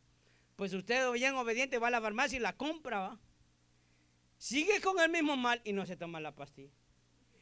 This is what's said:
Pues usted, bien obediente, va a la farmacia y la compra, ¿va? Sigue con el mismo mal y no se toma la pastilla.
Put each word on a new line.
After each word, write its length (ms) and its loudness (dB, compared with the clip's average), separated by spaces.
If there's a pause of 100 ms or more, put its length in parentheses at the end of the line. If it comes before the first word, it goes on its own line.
(580)
Pues 160 -4
usted, 400 0
bien 220 2
obediente, 440 0
va 80 0
a 40 2
la 100 2
farmacia 340 0
y 60 -4
la 160 -2
compra, 420 -4
¿va? 200 -8 (1200)
Sigue 400 2
con 220 2
el 100 6
mismo 240 2
mal 300 2
y 80 -2
no 120 -2
se 120 -8
toma 240 -8
la 120 -10
pastilla. 380 -18 (720)